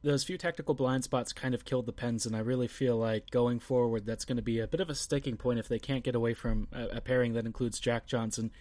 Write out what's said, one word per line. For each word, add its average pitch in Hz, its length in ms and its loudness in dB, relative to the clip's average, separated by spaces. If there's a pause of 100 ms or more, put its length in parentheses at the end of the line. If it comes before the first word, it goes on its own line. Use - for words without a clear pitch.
Those 143 220 2
few 185 120 -4
technical 165 380 0
blind 127 300 2
spots 123 280 -2
kind 127 220 -2
of 117 100 -4
killed 123 220 0
the 113 60 -4
Pens, 117 340 -2
and 110 100 -2
I 110 40 0
really 123 280 0
feel 123 300 2
like 110 320 0
going 120 300 4
forward 117 440 2
that's 113 220 -4
gonna 120 160 0
be 113 180 0
a 110 80 -2
bit 160 120 0
of 175 100 -2
a 143 40 -4
sticking 135 440 -2
point 120 200 0
if 113 100 -4
they 117 100 0
can't 131 260 -2
get 127 100 0
away 117 200 2
from 110 360 0
a, 120 180 -6
a 117 120 -4
pairing 123 320 2
that 113 140 0
includes 113 340 -2
Jack 117 260 0
Johnson 113 440 -2 (100)